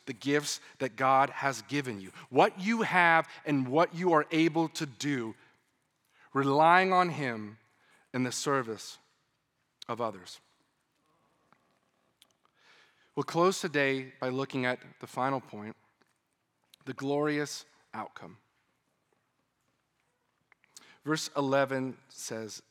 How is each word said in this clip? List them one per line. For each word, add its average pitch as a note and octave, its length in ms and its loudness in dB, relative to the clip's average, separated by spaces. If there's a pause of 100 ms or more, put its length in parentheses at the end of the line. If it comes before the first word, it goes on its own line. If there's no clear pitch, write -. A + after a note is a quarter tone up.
the C3+ 80 -8
gifts C#3+ 460 -2 (200)
that B2 160 -4
God C3+ 360 4
has C3 320 -4
given B2+ 360 -6
you. F#2+ 120 -16 (180)
What F#3 300 4
you A3 240 -2
have E3 440 4 (180)
and C#3 220 0
what D#3+ 280 2
you F3 180 2
are D3+ 180 4
able D#3+ 380 2
to - 160 -8
do, B2+ 500 -6 (960)
relying D#3+ 600 6
on F3+ 160 4
him A#2 480 -6 (560)
in B2+ 100 0
the B2 80 -2
service A#2+ 680 -4 (920)
of A#2 140 -6
others. G2 380 -8 (2750)
We'll C#3+ 120 -4
close F3 340 2
today C3+ 640 -2
by B2+ 80 -2
looking C3 360 -2
at B2+ 140 -2 (220)
the A2+ 60 -12
final C3 340 -2
point, G#2+ 340 -14 (1120)
the C3 80 -10
glorious D3 720 -2 (280)
outcome. G2 440 -14 (2750)
Verse D#3 320 -2
eleven C3+ 600 0 (100)
says A2 640 -12